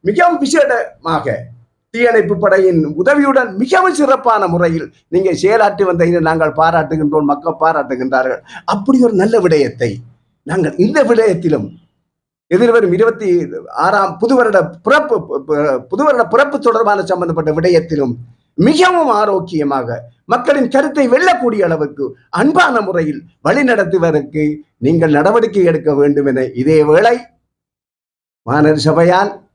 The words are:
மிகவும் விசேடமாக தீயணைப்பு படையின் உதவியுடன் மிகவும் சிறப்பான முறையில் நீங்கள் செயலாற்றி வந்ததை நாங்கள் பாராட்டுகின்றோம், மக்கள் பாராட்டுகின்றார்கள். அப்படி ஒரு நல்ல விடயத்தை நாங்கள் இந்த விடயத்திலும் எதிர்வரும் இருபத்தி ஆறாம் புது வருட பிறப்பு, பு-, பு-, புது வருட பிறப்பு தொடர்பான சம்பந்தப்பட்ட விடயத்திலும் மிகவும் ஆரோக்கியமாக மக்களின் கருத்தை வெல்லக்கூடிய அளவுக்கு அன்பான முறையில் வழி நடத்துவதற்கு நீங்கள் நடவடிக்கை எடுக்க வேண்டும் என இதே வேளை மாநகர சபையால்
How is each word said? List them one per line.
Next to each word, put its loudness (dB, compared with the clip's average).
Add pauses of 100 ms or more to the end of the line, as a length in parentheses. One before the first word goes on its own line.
மிகவும் 2
விசேடமாக -2 (680)
தீயணைப்பு 2
படையின் 2 (220)
உதவியுடன் 2 (120)
மிகவும் 0
சிறப்பான 0 (100)
முறையில் -2 (280)
நீங்கள் 0
செயலாற்றி 2
வந்ததை 0
நாங்கள் 0
பாராட்டுகின்றோம், 0
மக்கள் -4
பாராட்டுகின்றார்கள். -2 (340)
அப்படி 0 (100)
ஒரு 0
நல்ல 2 (100)
விடயத்தை 0 (560)
நாங்கள் -4
இந்த 0 (100)
விடயத்திலும் 0 (880)
எதிர்வரும் 2
இருபத்தி 0 (580)
ஆறாம் 0
புது 0
வருட 2 (280)
பிறப்பு, 0 (100)
பு-, -6
பு-, 0 (140)
புது -2
வருட 2 (100)
பிறப்பு 0
தொடர்பான 0
சம்பந்தப்பட்ட -4
விடயத்திலும் 0 (520)
மிகவும் 2
ஆரோக்கியமாக -2 (460)
மக்களின் -2
கருத்தை 0
வெல்லக்கூடிய 0
அளவுக்கு -4 (240)
அன்பான 0
முறையில் -2 (240)
வழி 0
நடத்துவதற்கு 0 (420)
நீங்கள் 2
நடவடிக்கை 2
எடுக்க -2 (100)
வேண்டும் 2
என -2 (180)
இதே 2 (140)
வேளை 4 (1300)
மாநகர 2
சபையால் 2 (240)